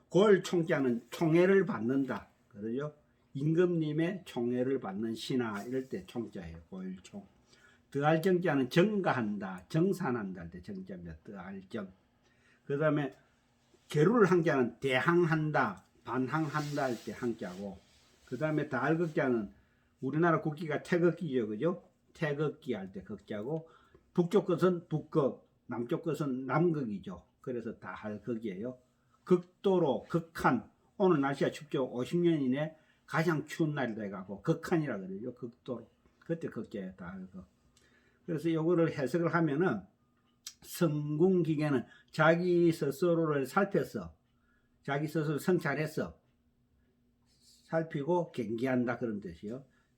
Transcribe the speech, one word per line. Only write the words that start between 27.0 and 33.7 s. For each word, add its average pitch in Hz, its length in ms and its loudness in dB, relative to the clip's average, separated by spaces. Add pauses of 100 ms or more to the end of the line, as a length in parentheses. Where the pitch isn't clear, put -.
그래서 117 380 -8
다할극이에요. 107 1000 -8 (460)
극도로, 180 840 0
극한. 151 600 -2 (280)
오늘 180 240 4
날씨가 139 300 0
춥죠. 131 420 -4
오십 127 280 -2
년 165 220 4
이내 139 320 -2 (320)
가장 160 400 0
추운 151 280 -2